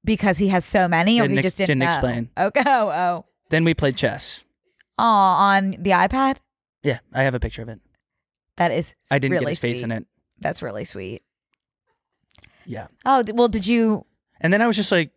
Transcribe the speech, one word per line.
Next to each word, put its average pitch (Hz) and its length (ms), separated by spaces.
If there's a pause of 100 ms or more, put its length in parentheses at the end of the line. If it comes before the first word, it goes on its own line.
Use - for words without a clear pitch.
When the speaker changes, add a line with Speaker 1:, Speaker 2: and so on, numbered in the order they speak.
Speaker 1:
Because 202 360
he 196 100
has 185 160
so 185 220
many, 175 320
or 226 40
Speaker 2:
Didn't 135 100
Speaker 1:
he 135 60
Speaker 2:
ex-, 139 60
Speaker 1:
just 185 120
didn't 165 220
Speaker 2:
didn't 131 120
Speaker 1:
know? 165 40
Speaker 2:
explain. 120 420
Speaker 1:
Okay. 208 280
Oh, 240 240
oh. 175 360 (240)
Speaker 2:
Then 160 140
we 165 120
played 139 200
chess. - 480 (540)
Speaker 1:
Oh, - 60
on 196 760
the 185 120
iPad? 254 460 (440)
Speaker 2:
Yeah, 127 180 (140)
I 131 100
have 131 120
a 120 40
picture 113 220
of 117 80
it. 107 100 (800)
Speaker 1:
That 175 140
is 147 220 (180)
Speaker 2:
I 139 80
didn't 135 140
Speaker 1:
really 156 120
Speaker 2:
get 139 60
his 165 100
face 120 160
Speaker 1:
sweet. 123 80
Speaker 2:
in 117 60
it. 110 160 (320)
Speaker 1:
That's - 220
really 107 240
sweet. 92 360 (1400)
Speaker 2:
Yeah. 110 220 (180)
Speaker 1:
Oh, 262 180
d-, 185 100
well, 240 140
did 214 200
you 220 380 (360)
Speaker 2:
And 165 100
then 202 100
I 233 60
was 233 80
just 202 160
like 170 260